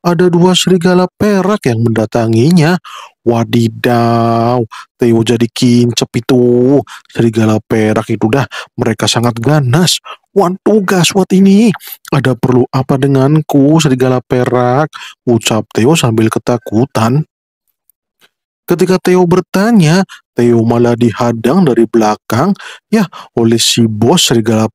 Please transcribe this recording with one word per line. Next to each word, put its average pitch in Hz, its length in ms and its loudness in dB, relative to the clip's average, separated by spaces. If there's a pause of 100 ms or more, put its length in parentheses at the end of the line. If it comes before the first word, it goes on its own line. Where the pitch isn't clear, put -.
ada 175 240 2
dua 175 240 2
serigala 180 640 0
perak 202 480 -2
yang 117 160 -2
mendatanginya. 117 960 0 (480)
Wadidaw, 117 1400 0 (320)
Theo 117 320 2
jadi 117 240 0
kincep 120 640 0
itu. 123 640 2 (320)
Serigala 110 480 0
perak 110 480 -2
itu 110 240 -4
dah, 127 160 -2 (320)
mereka 113 320 -4
sangat 117 320 -2
ganas. 143 560 0 (320)
"Waduh, 196 560 0
gaswat 185 480 0
ini. 196 400 4 (400)
Ada 127 240 -2
perlu 123 320 2
apa 131 320 -2
denganku, 143 800 2
serigala 127 400 0
perak?" 123 720 -2 (320)
ucap 113 480 -2
Theo 135 240 2
sambil 113 320 0
ketakutan. 117 960 -2 (1400)
Ketika 180 400 0
Theo 185 240 2
bertanya, 180 800 2 (260)
Theo 120 320 2
malah 117 320 0
dihadang 120 720 0
dari 117 180 2
belakang, 110 720 -2 (320)
ya, 220 160 0 (320)
oleh 117 240 2
si - 240 0
bos 113 480 0
serigala 113 420 0